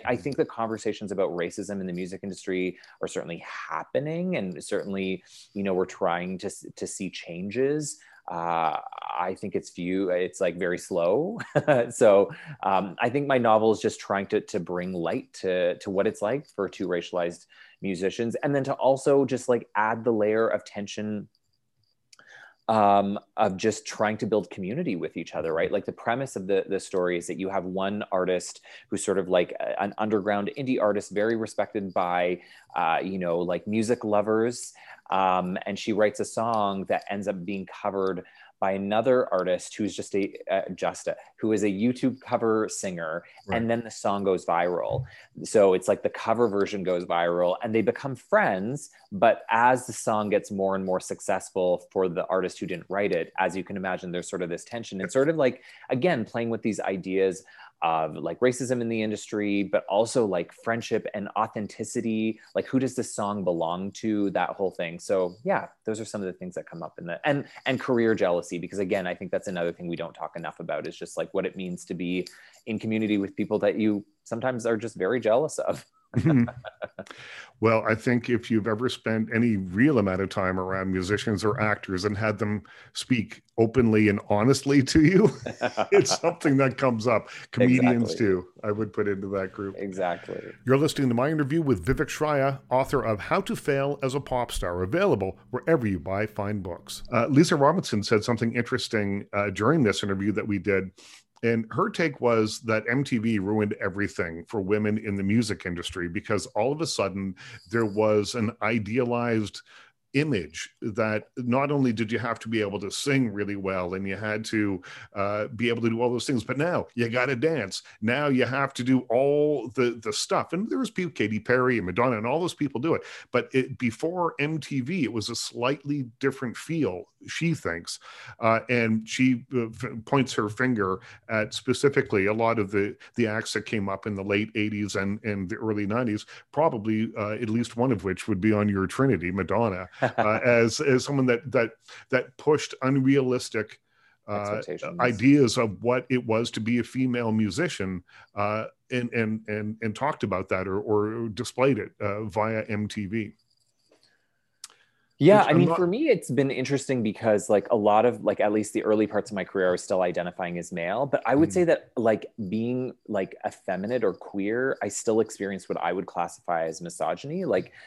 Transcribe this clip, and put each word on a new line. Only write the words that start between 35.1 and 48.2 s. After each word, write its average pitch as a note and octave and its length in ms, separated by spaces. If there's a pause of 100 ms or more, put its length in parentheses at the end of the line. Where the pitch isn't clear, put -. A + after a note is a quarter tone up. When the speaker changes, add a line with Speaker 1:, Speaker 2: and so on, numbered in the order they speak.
Speaker 1:
Um, F#2 540
and G2+ 120
she - 160
writes G#2 280
a G2+ 40
song G#2 600
that G2 240
ends G2+ 180
up F#2 180
being F#2+ 220
covered F#2+ 560 (360)
by F#2+ 120
another A2 600
artist F2+ 440
who's G2+ 180
just - 220
a, G2 180 (160)
uh, F#2+ 120 (120)
just E2+ 340
a, E2 100 (180)
who A2 160
is G#2 120
a G#2+ 40
YouTube A#2+ 540
cover A2 480
singer, E2+ 560 (200)
Speaker 2:
Right. G#2 120
Speaker 1:
and A2+ 120
then A#2 140
the A2 80
song G2+ 320
goes F#2 220
viral. E2+ 580 (400)
So G2 300
it's F#2 160
like G2+ 120
the F#2 80
cover A2+ 380
version G2 340
goes F2+ 220
viral, F2 580
and A2+ 140
they A2+ 60
become B2 340
friends, B2+ 760 (220)